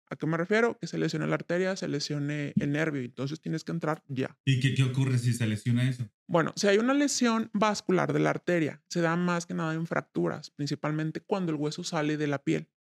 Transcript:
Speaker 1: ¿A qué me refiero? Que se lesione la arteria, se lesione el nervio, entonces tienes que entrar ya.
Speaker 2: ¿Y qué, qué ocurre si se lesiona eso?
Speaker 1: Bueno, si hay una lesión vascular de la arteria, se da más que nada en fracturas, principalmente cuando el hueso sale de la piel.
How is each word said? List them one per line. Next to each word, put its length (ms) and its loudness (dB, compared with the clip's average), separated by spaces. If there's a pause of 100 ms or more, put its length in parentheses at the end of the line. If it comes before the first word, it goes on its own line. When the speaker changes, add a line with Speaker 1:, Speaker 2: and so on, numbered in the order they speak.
Speaker 1:
¿A 60 -6
qué 120 -6
me 100 2
refiero? 420 2
Que 80 -8
se 120 -8
lesione 280 0
la 80 2
arteria, 400 -2
se 120 -6
lesione 720 -4
el 120 0
nervio, 300 -2
entonces 400 -8
tienes 220 -6
que 80 -8
entrar 360 -2
ya. 380 -4
Speaker 2:
¿Y 140 4
qué, 160 2
qué 80 4
ocurre 340 2
si 160 2
se 140 0
lesiona 420 0
eso? 180 -4 (200)
Speaker 1:
Bueno, 280 0
si 120 0
hay 100 6
una 160 2
lesión 600 2
vascular 600 2
de 60 2
la 100 4
arteria, 580 0
se 140 -2
da 140 2
más 320 0
que 80 -8
nada 180 -2
en 140 -2
fracturas, 640 -2
principalmente 680 -2
cuando 300 0
el 60 -2
hueso 260 -2
sale 340 0
de 100 0
la 160 -2
piel. 260 -2 (280)